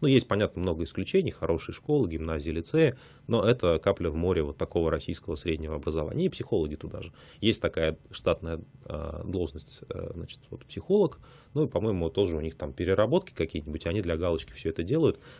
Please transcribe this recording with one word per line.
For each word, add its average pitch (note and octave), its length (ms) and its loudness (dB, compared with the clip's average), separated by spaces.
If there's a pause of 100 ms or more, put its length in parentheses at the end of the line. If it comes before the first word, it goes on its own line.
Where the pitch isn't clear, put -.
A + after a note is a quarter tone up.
Ну, D#3 60 4
есть, C3+ 200 6
понятно, G2+ 340 0
много E2+ 220 0
исключений, A2+ 480 0
хорошие E2 420 -2
школы, C#3+ 340 0
гимназии, D#2+ 440 -4
лицеи, B2+ 440 2 (300)
но A2 180 2
это F#2 360 4
капля F2 320 0
в D2+ 40 -6
море E2 280 2
вот D2 140 -4
такого E2 340 0
российского E2 440 -4
среднего D#2 420 -4
образования. D#2 480 -2
И F3+ 40 0
психологи D#2 460 -2
туда C2+ 260 -10
же. E2 100 -14 (300)
Есть A2+ 180 2
такая D#2+ 380 0 (140)
штатная, E2 480 -2 (260)
а, D#2 400 -8
должность, E2 540 -6 (100)
э, - 240 -8
значит, - 280 -12 (100)
вот - 120 -14
психолог, - 540 0 (380)
ну, D3+ 80 2
и, C#3 40 2
по-моему, F#2 440 0
тоже F2 260 2
у D2+ 40 -2
них D#2+ 140 -4
там D2+ 160 -6
переработки G#2 640 2
какие-нибудь, D#2 540 -4
они G2 160 0
для E2+ 120 0
галочки E2 380 0
все - 160 -4
это E2+ 140 -4
делают, B2+ 360 2 (200)